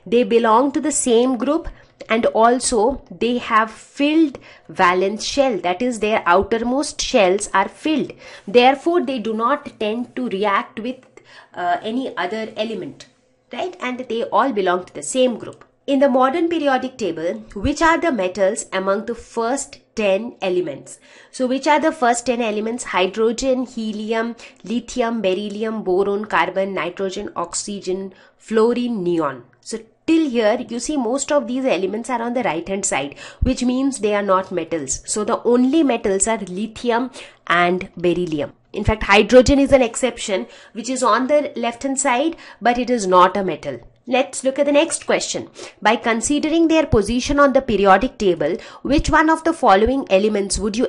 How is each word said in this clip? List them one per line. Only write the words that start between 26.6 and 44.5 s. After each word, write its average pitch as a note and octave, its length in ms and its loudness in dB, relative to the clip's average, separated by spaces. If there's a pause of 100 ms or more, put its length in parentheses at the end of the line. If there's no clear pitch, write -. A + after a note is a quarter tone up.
nitrogen, F#3 600 -6
oxygen, F#3 800 -8 (240)
fluorine, A#3 640 0
neon. D#3 440 -2 (160)
So A3 180 -12 (260)
till D#4+ 240 2
here, A#3 400 2
you A#3 100 -8
see D4+ 160 -4
most C4+ 360 -2
of C#4 160 2
these B3+ 180 -4
elements G3+ 460 -2
are A#3+ 100 -2
on A#3+ 140 -4
the B3 80 0
right E3+ 260 -4
hand G3 160 -4
side, C#3+ 300 -4 (260)
which B3 220 0
means B3+ 340 0
they G#3 160 0
are G3+ 80 0
not F#3+ 300 0
metals. D#3+ 540 -6
So G#3+ 180 -4
the A3 180 -2
only B3+ 400 4
metals A3+ 460 0
are A3+ 100 0
lithium A3+ 720 -4 (380)
and F3 500 2
beryllium. E3 560 -2 (200)
In G#3 100 -6
fact, G#3+ 180 0
hydrogen G#3+ 560 6
is C#4 140 2
an C4 100 8
exception, A#3 640 -2 (280)
which A3+ 140 -12
is B3+ 140 -4
on A#3+ 240 2
the D4 300 2
left A#3 260 -4
hand C4+ 180 -2
side, C#4+ 360 0 (260)
but A#3+ 160 2
it B3 140 -2
is G#3+ 160 0
not F#3 280 6
a G3+ 80 -2
metal. D3 360 -6 (320)
Let's C4 320 0
look C4 140 -2